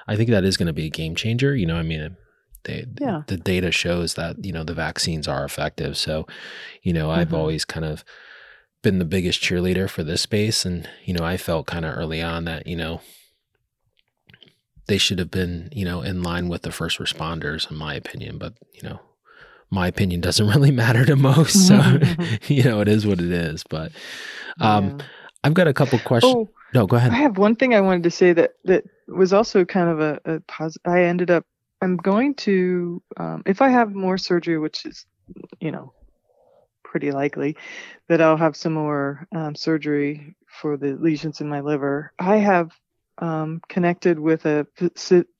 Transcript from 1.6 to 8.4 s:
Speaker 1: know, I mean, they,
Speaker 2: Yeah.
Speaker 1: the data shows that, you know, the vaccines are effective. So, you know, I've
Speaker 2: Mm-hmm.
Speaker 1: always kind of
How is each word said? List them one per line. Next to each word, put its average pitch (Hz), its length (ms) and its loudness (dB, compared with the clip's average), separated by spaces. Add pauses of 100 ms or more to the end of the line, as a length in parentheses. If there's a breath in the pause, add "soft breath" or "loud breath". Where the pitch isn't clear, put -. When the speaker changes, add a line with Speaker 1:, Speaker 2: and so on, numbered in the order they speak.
Speaker 1:
know, 82 100 0
I 85 60 -2
mean, 80 340 -6 (480)
they, - 200 -10 (160)
Speaker 2:
Yeah. 202 260 -4
Speaker 1:
the 95 120 -6
data 90 340 -2
shows 87 420 -2
that, 85 300 -8
you 95 80 -8
know, 80 120 -6
the 80 100 -8
vaccines 80 520 -4
are 71 180 -4
effective. 73 520 -6
So, 80 300 -4 (560 loud breath)
you 90 100 -2
know, 78 180 0
I've 82 180 0
Speaker 2:
Mm-hmm. 82 80 -2
Speaker 1:
always 78 280 -2
kind 80 220 -8
of 78 180 -8 (760 loud breath)